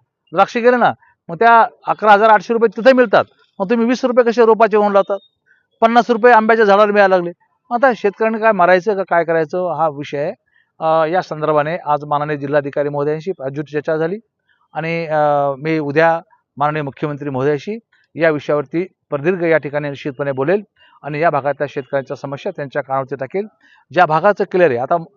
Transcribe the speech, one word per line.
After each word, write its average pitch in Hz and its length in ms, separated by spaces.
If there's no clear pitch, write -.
द्राक्ष 190 240
गेले 247 200
ना, 202 160
मग 170 60
त्या 226 300
अकरा 196 240
हजार 208 180
आठशे 214 240
रुपये 226 240
तिथे 233 160
मिळतात, 220 300
मग 190 100
तुम्ही 233 180
वीस 254 180
रुपये 247 200
कसे 233 200
रोपाचे 214 320
म्हणून 208 160
लावतात? 196 240
पन्नास 226 280
रुपये 240 240
आंब्याच्या 220 320
झाडाला 208 260
मिळायला 196 240
लागले. 175 160
आता 240 260
शेतकऱ्यांनी 220 420
काय 220 120
मारायचं 185 440
का 190 80
काय 170 200
करायचं 165 540
हा 160 120
विषय 143 280
आहे. 151 140
अ, 160 260
या 175 160
संदर्भाने 151 560
आज 147 280
माननीय 147 320
जिल्हाधिकारी 143 520
महोदयांशी 151 500
अजून 139 340
चर्चा 151 240
झाली 165 200
आणि, 165 340
अ, 151 100
मी 160 220
उद्या 160 420
माननीय 151 240
मुख्यमंत्री 143 480
महोदयाशी 143 500
या 160 140
विषयावरती 151 580
प्रदीर्घ 165 340
या 165 140
ठिकाणी 147 320
निश्चितपणे 139 420
बोलेल 143 300
आणि 147 160
या 165 100
भागातल्या 143 400
शेतकऱ्यांच्या 139 480
समस्या 139 380
त्यांच्या 143 260
कानावरती 135 340
टाकेल. 135 320
ज्या 175 120
भागाचं 165 460
क्लिअर 175 180
आहे, 120 100
आता 135 160